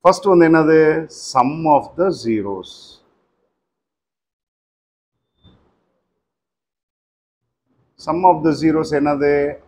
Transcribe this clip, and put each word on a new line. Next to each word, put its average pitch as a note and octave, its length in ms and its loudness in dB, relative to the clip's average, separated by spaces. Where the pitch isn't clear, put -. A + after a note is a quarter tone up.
ஃபர்ஸ்ட் F#3 300 0
வந்து E3+ 180 6
என்னது? D#3+ 300 4
Sum C3 200 0
of - 100 -2
the F#3+ 80 0
zeros. G2+ 480 -6
Sum E3+ 140 -4
of D#3+ 140 0
the D#3 160 2
zeros D#3 280 0
என்னது? C#3+ 320 0